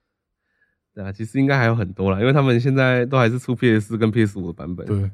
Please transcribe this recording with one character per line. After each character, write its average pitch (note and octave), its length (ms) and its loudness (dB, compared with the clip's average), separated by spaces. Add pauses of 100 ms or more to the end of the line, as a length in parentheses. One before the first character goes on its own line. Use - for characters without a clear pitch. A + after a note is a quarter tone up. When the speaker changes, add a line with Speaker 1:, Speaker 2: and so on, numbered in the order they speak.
(920)
Speaker 1:
对 G#2 80 -14
啊， G2 80 -10
其 G2+ 140 -10
实 C3+ 160 -6
应 C3+ 60 2
该 C#3 120 2
还 B2 100 2
有 A2+ 60 2
很 G#2 200 -2
多 F#2+ 180 0
啦， F#2+ 80 0
因 A2+ 60 0
为 C3+ 80 4
他 D3 80 4
们 B2+ 180 2
现 C3+ 160 0
在 B2+ 300 2
都 C3 120 -2
还 A#2 120 4
是 B2 100 -4
出 B2 160 -4
P B2 140 2
S A2 180 2
四 A2+ 100 -6
跟 A2 140 2
P A2 140 2
S G2 120 -4
五 F2 100 -8
的 E2+ 60 -8
版 E2+ 220 -10
本。 - 100 -12
Speaker 2:
对， G2 280 -2